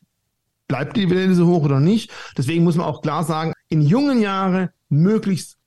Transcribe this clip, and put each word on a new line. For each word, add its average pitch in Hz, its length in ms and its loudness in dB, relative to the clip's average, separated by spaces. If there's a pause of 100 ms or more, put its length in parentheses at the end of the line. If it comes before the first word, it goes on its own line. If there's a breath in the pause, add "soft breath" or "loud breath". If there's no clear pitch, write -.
(680)
bleibt 135 280 -6
die 214 120 -2
Dividende 185 260 2
so 175 140 4
hoch 170 160 2
oder 139 160 2
nicht. 196 320 0 (260 loud breath)
Deswegen 165 260 0
muss 170 120 2
man - 100 -2
auch 151 160 -6
klar 151 220 -2
sagen, 160 300 -4 (160)
in 156 120 0
jungen 247 400 2
Jahren 190 480 -2 (200)
möglichst, 196 760 0